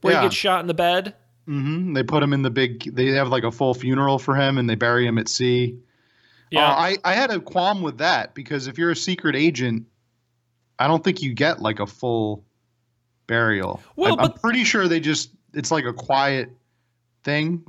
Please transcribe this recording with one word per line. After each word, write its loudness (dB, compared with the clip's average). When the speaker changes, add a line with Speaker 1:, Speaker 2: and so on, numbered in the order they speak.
Speaker 1:
Where 4
Speaker 2:
Yeah. 4
Speaker 1:
he 4
gets -4
shot 0
in -8
the -2
bed. 0
Speaker 2:
Mm-hmm. -4
They 0
put 0
him 2
in 0
the 0
big, -4
they 2
have, 0
like, 0
a -2
full 0
funeral 0
for 0
him, 2
and 0
they 0
bury 2
him 0
at -2
sea. 0
Speaker 1:
Yeah. 2
Speaker 2:
Uh, 4
I, 0
I 2
had 2
a -2
qualm 0
with -4
that, 0
because -8
if -12
you're 2
a -2
secret -2
agent, 0
I 2
don't 2
think 0
you -4
get, 0
like, -2
a -4
full -4
burial. 0
Speaker 1:
Well, 2
Speaker 2:
I'm, 0
I'm 4
Speaker 1:
but -16
Speaker 2:
pretty 0
sure 2
they 0
just, -2
it's, -6
like, 0
a -4
quiet 0
thing. -2